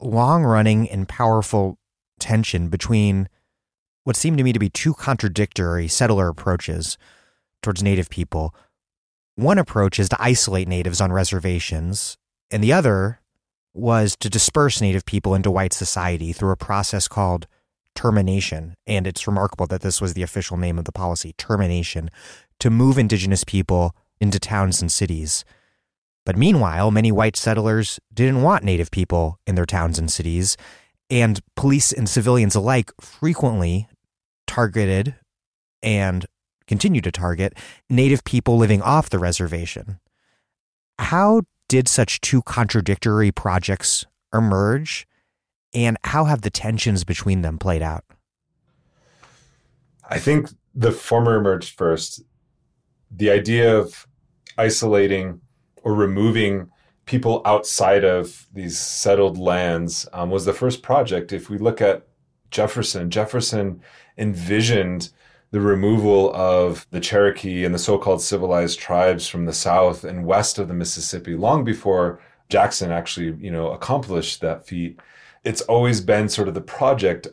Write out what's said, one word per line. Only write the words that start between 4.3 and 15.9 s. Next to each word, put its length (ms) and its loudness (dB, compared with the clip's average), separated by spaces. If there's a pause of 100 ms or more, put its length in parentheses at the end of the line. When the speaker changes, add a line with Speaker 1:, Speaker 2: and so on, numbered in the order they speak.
Speaker 1:
to 40 4
me 100 4
to 40 0
be 140 0
two 240 -2
contradictory 920 -2
settler 420 2
approaches 680 -4 (640)
towards 220 -2
Native 260 2
people. 460 -4 (800)
One 240 2
approach 400 0
is 100 0
to 100 -2
isolate 480 0
Natives 320 -2
on 120 2
reservations, 1080 -2 (320)
and 140 0
the 100 4
other 460 2 (520)
was 440 0
to 160 -4
disperse 500 2
Native 240 0
people 300 0
into 160 2
white 220 0
society 600 -4